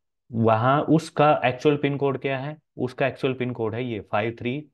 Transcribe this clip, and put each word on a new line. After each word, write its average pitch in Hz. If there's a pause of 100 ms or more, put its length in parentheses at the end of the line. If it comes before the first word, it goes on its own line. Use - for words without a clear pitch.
(320)
वहाँ 113
उसका 151
एक्चुअल 143
पिन 143
कोड 135
क्या 135
है? 139 (200)
उसका 131
एक्चुअल 131
पिन 123
कोड 113
है 127
ये 113
फ़ाइव 113
थ्री 123 (120)